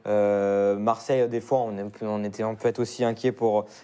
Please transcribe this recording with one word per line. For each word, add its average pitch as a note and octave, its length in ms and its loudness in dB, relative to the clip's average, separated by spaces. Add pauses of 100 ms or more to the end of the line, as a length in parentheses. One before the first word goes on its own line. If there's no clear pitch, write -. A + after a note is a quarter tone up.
Euh, G2+ 720 2
Marseille, A#2 500 0
des A#2 140 -2
fois, C3 200 0
on A2 160 -4
est, G2+ 80 -6 (180)
on G#2+ 200 -2
était, G#2 200 -4
on A2 120 -4
peut A#2+ 120 -2
être A#2 120 0
aussi A#2+ 240 -4
inquiet A#2 280 0
pour, G#2+ 340 2 (180)